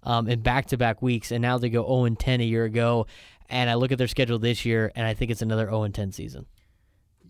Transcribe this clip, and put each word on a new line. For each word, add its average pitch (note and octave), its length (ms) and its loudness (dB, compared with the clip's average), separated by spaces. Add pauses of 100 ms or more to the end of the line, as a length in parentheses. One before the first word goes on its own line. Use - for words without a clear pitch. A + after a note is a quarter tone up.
um, A#2 240 0
in A#2 140 0
back-to-back A#2+ 600 0
weeks, A#2+ 300 0
and A#2 100 0
now B2 160 2
they A#2+ 120 0
go A#2 160 0
oh B2+ 200 2
and A#2 140 2
ten B2+ 220 2
a A#2 40 2
year A2+ 200 2
ago. A#2 420 2 (420)
And B2+ 200 0
I A#2 40 2
look B2 180 2
at C3 60 0
their B2 100 2
schedule A#2 320 0
this A#2 260 0
year, A2+ 300 2
and A2+ 120 -2
I A2 60 0
think A#2 180 -2
it's A2+ 100 -4
another A2 300 0
oh G#2+ 120 0
and G#2 120 -4
ten G2 160 -4
season. A#2 340 -12 (840)